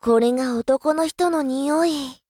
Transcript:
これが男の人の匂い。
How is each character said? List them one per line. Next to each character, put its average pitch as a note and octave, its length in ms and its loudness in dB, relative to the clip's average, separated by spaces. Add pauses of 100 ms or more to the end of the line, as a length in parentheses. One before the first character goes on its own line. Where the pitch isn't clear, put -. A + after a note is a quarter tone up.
こ A#3 200 4
れ A#3+ 120 2
が B3+ 240 -2
男 C4+ 360 0
の D#4+ 140 0
人 F4 240 0
の D#4+ 120 -2
匂 C#4 440 0
い。 C#4 440 -6